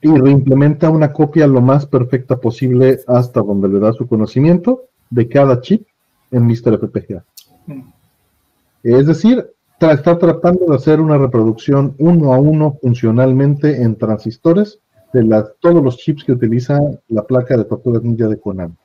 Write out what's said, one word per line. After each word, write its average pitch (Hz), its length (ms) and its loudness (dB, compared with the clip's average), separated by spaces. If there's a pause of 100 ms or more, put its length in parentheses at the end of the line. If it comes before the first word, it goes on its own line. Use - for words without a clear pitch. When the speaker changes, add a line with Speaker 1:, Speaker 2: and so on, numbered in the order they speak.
Speaker 1:
y 156 140 4
reimplementa 139 720 2
una 156 220 0
copia 147 360 0
lo 135 120 4
más 135 260 2
perfecta 123 520 -4
posible 127 720 0
hasta 123 340 -2
donde 101 260 -2
le 98 120 0
da 107 140 0
su 123 140 -8
conocimiento 160 760 0 (260)
de 117 180 -2
cada 135 320 2
chip 190 260 -2 (460)
en 120 140 0
mister 113 300 0
F 101 120 -6
P 101 200 -8
G 98 100 -12
A. 85 80 -20 (400)
Speaker 2:
Mm. - 280 -20 (880)
Speaker 1:
Es 127 240 2
decir, 208 420 0 (300)
tra-, 160 140 4
está 170 260 0
tratando 180 460 0
de 156 100 0
hacer 156 240 0
una 156 180 0
reproducción 135 800 -2
uno 160 360 2
a 127 40 2
uno 151 440 0
funcionalmente 131 1000 0
en 113 140 0
transistores 113 840 -2 (340)
de 123 100 2
la, 110 260 0 (120)
todos 170 200 2
los 123 160 -2
chips - 280 -6
que 139 80 -2
utiliza 123 460 -2 (280)
la 110 160 -4
placa 127 320 -2
de 113 80 0
Tortugas 113 400 -4
Ninja 113 240 -2
de 107 120 -4
Konami. 90 460 -10